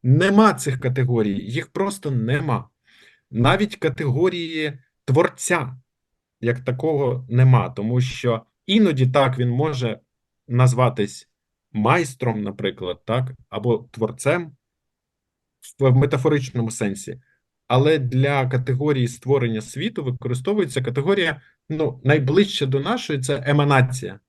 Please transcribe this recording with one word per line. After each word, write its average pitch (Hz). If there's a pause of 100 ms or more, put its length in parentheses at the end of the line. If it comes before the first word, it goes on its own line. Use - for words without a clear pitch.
Нема 190
цих 131
категорій, 123
їх 120
просто 196
нема. 127 (600)
Навіть 180
категорії 156 (260)
творця 143 (640)
як 120
такого 131
нема, 123
тому 117
що 123 (240)
іноді 180
так 127
він 123
може 127 (480)
назватись 123 (440)
майстром, 120
наприклад, 101
так, 127 (160)
або 107
творцем 135 (1200)
в, 135
в 123
метафоричному 135
сенсі. 101 (480)
Але 143
для 131
категорії 131
створення 120
світу 160
використовується 127
категорія, 147 (280)
ну, 151
найближче 151
до 135
нашої, 160
це 131
еманація 135